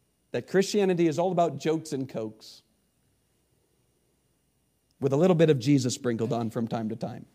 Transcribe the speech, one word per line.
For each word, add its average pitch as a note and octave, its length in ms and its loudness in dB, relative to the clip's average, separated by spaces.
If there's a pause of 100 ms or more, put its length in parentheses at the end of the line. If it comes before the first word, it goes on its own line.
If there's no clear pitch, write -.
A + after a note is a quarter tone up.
(320)
that A#2+ 140 -6
Christianity F#3 600 2
is D3 120 0
all F#3 140 0
about E3+ 260 0
jokes D#3 360 -4
and C3 120 -4
cokes - 540 -12 (2500)
with C3+ 140 0
a - 20 2
little F3 200 4
bit D#3+ 120 4
of D3 100 4
Jesus B2 360 2
sprinkled A#2+ 400 -2
on A2+ 160 -4
from A#2 180 -4
time A2+ 220 -4
to A2+ 60 -8
time. - 280 -10 (100)